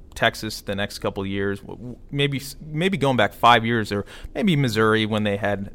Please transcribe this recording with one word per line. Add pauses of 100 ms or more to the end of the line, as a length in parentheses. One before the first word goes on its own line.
(160)
Texas
the
next
couple
of
years.
W-,
w-, (120)
maybe,
s-,
maybe
going
back
five
years,
or (280)
maybe
Missouri
when
they
had